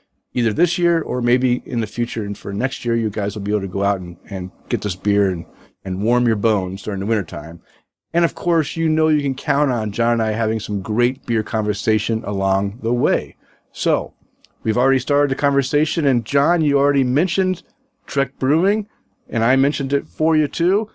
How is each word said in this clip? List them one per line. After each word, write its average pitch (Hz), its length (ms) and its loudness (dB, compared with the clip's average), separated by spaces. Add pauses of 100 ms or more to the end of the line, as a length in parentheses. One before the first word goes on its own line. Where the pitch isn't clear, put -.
(320)
either 117 200 2
this 165 260 0
year 170 240 2
or 127 180 -4
maybe 123 460 2
in 127 140 -2
the 107 60 0
future. 117 380 -4
And 101 140 -4
for 104 140 -8
next 117 320 -4
year, 117 120 0
you 110 140 0
guys 101 240 -4
will 104 80 -6
be 101 100 -2
able 101 100 0
to 98 60 -4
go 98 160 -4
out 98 160 0
and, 90 160 -10 (120)
and 92 220 -6 (180)
get 110 140 -2
this 98 140 -4
beer 101 320 2
and, 87 160 -4 (400)
and 95 180 -4
warm 123 240 2
your 113 100 2
bones 98 460 0
during 101 180 -4
the 98 60 -4
wintertime. 85 540 -4 (520)
And 170 120 2
of 165 100 0
course, 165 420 0
you 165 120 0
know 160 200 2
you 151 140 2
can 139 120 -2
count 143 360 0
on 107 220 -2
John 117 220 2
and 117 80 0
I 110 100 0
having 110 280 0
some 104 220 -4
great 120 440 0
beer 113 160 0
conversation 110 840 0
along 98 580 0
the 113 100 0
way. 123 440 0 (360)
So, 143 420 -2 (500)
we've 110 120 0
already 131 220 4
started 143 320 2
the 131 100 -2
conversation, 147 680 0
and 120 180 2
John, 160 360 2
you 147 180 2
already 139 260 2
mentioned 185 580 0 (440)
Trek 135 340 -2
Brewing, 185 480 2 (400)
and 113 160 0
I 123 100 4
mentioned 139 380 0
it 143 160 0
for 160 280 0
you 151 120 2
too. 190 460 0